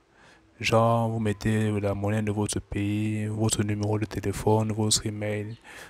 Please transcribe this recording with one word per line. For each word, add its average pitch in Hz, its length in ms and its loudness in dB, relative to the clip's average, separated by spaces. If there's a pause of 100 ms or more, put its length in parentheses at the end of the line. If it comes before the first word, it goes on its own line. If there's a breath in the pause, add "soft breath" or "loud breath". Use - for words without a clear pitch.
(600 soft breath)
genre 113 480 4
vous 113 100 -2
mettez 107 580 0
la 101 160 0
monnaie 101 280 0
de 104 100 -2
votre 101 300 -2
pays, 107 640 -2
votre 110 380 0
numéro 104 360 0
de 107 60 -2
téléphone, 107 680 0
votre 107 340 0
email, 104 520 -6 (320 loud breath)